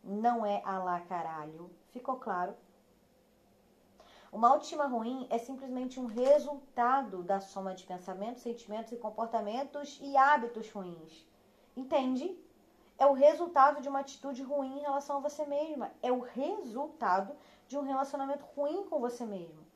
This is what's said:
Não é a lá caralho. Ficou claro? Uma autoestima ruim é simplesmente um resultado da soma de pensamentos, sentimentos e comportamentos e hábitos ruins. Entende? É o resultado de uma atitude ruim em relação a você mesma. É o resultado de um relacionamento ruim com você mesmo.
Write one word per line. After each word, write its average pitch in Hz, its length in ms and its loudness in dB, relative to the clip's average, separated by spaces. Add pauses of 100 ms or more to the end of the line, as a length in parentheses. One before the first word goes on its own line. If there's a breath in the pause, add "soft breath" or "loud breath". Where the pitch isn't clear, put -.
Não 220 420 0
é 202 200 -2
a 190 140 -4
lá 180 220 -2
caralho. 160 680 -8 (200)
Ficou 254 260 -6
claro? 190 380 -4 (1800 loud breath)
Uma 226 160 6
autoestima 285 380 4
ruim 247 440 -4
é 233 80 2
simplesmente 254 640 -8
um 247 60 -4
resultado 247 1160 2
da 190 180 0
soma 190 340 -8
de 185 100 -18
pensamentos, 190 580 -10
sentimentos 226 500 -10
e 233 40 -10
comportamentos 233 1040 -4
e 277 160 0
hábitos 254 540 4
ruins. 170 580 -14 (480 soft breath)
Entende? 262 600 0 (600 soft breath)
É 269 100 6
o 285 60 8
resultado 294 680 6
de 262 80 -8
uma 277 120 -2
atitude 277 420 -8
ruim 269 360 -4
em 294 40 -8
relação 285 360 -2
a - 20 -4
você 294 240 -4
mesma. 285 460 -4 (120)
É 247 80 0
o 254 100 2
resultado 254 1120 -2 (320 loud breath)
de 277 100 -8
um 294 60 -4
relacionamento 269 640 -4 (120)
ruim 330 320 -4
com 302 120 -2
você 240 240 -4
mesmo. 170 520 -10